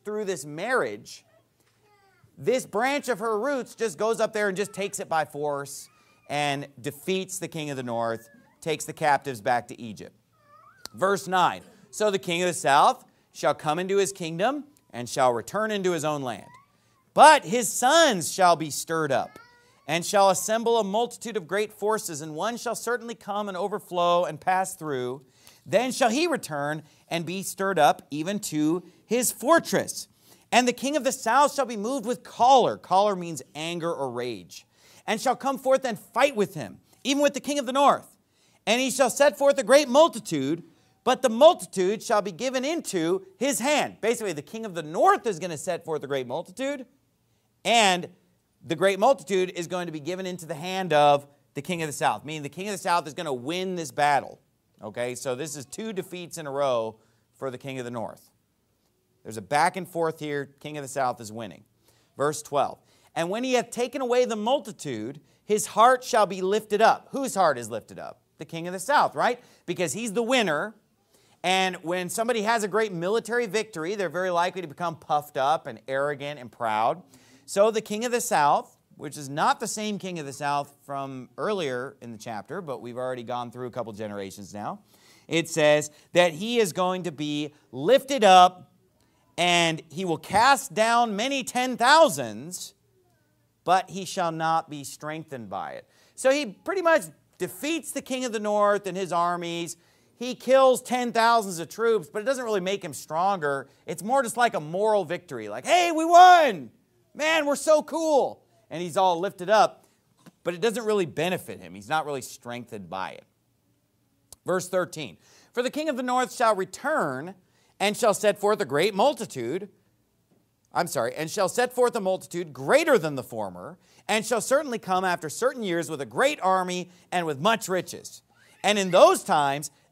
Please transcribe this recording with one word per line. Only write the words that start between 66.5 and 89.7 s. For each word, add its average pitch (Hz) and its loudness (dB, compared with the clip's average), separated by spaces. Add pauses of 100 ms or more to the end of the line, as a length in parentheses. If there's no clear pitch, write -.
up." 202 4
Whose 254 -4
heart 160 4
is 113 -8
lifted 101 -10
up? - -14 (160)
The 156 -14
king 165 -10
of 180 -8
the 190 -8
south, 180 2
right? 214 0 (240)
Because 175 -2
he's 208 -6
the 226 0
winner. 214 0 (680)
And 185 0
when 180 -4
somebody 226 -2
has 220 0
a 202 -4
great 208 0
military 220 -2
victory, 196 -4
they're 196 -4
very 180 -4
likely 180 0
to 170 -10
become 165 -6
puffed 147 -4
up 147 0
and 110 -14
arrogant 143 -4
and 120 -16
proud. 117 -2 (420)
So 208 2
the 220 -4
king 214 -6
of 240 -4
the 233 -2
south, 170 2 (180)
which 147 -12
is 143 -12
not 175 0
the 220 -8
same 214 -4
king 180 -10
of 143 -8
the 135 -12
south 143 -4 (100)
from 135 -10
earlier 139 -4
in 120 -14
the 110 -14
chapter, 117 -10
but 139 -8
we've 120 -12
already 127 -6
gone 123 -8
through 123 -10
a 113 -10
couple 117 -8
generations 101 -10
now, 123 -10 (480)
it 160 -2
says 151 4 (220)
that 175 4
he 226 -2
is 185 0
going 185 -2
to 170 -8
be 147 -6 (180)
lifted 254 2
up 185 8 (640)
and 170 2